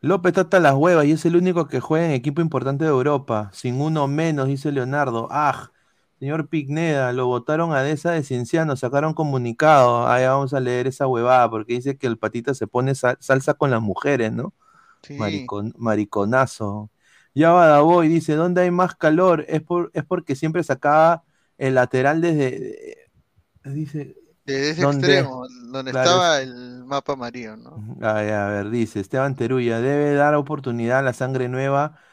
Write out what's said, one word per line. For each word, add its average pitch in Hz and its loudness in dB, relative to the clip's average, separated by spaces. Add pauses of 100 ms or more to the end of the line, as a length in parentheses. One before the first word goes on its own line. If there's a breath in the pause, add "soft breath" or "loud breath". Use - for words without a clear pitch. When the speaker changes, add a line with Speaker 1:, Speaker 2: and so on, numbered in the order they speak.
Speaker 1:
"López 180 2
está 190 2
hasta 180 4
las 143 6
huevas 156 4
y 151 4
es 165 0
el 165 2
único 170 2
que 131 -2
juega 160 0
en 160 0
equipo 139 -2
importante 139 -2
de 156 2
Europa. 131 0
Sin 127 -6
uno 151 0
menos", 147 -2
dice 139 -4
Leonardo. 127 -2
"Ah, 143 -2 (500)
señor 143 -6
Pigneda, 147 -2
lo 127 -2
botaron 156 -2
a 135 0
Deza 151 -2
de 165 -2
Cienciano, 135 -2
sacaron 143 -2
comunicado". 127 2
Ah, 123 2
ya 131 2
vamos 139 -2
a 139 -2
leer 123 -2
esa 135 -4
huevada 123 4
porque 110 -6
dice 135 -6
que 135 -6
el 117 -2
patita 120 -4
se 117 -6
pone 131 -2
sal-, 127 -2
salsa 135 0
con 143 0
las 113 0
mujeres, 117 -2
¿no? 131 -8 (480 soft breath)
Speaker 2:
Sí. 143 -18
Speaker 1:
Maricon-, 104 -6
mariconazo. 107 -2 (440 soft breath)
Ya 160 4
va 175 8
Davoy, 156 6
dice, 160 0
"¿Dónde 180 0
hay 180 2
más 180 -2
calor? 160 2
Es 156 -2
por, 175 -4
es 135 -4
porque 180 -4
siempre 160 -4
sacaba 156 2 (340)
el 131 0
lateral 131 2
desde", 147 -2
eh, - -20 (680)
dice, 143 -10 (280)
Speaker 2:
Desde 139 -2
ese 160 -2
Speaker 1:
¿dónde? 143 4
Speaker 2:
extremo, 131 -2 (260)
donde 131 -8
Speaker 1:
Claro, 131 2
Speaker 2:
estaba 175 4
Speaker 1:
es 131 -8
Speaker 2:
el 123 -16
mapa 139 -6
amarillo, 120 -10
¿no? 120 -20
Speaker 1:
Ujú. 110 -14
Ah, 107 0
ya, 104 -2
a - -4
ver, 104 -4
dice, 113 -4
Esteban 135 -4
Teruya, 120 -2
"Debe 143 0
dar 147 4
oportunidad 131 -2
a 139 0
la 127 -2
sangre 127 -4
nueva 139 -2 (160 soft breath)